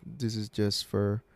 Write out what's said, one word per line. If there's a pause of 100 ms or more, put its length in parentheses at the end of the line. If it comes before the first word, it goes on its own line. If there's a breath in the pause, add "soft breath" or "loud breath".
This
is
just
for (140)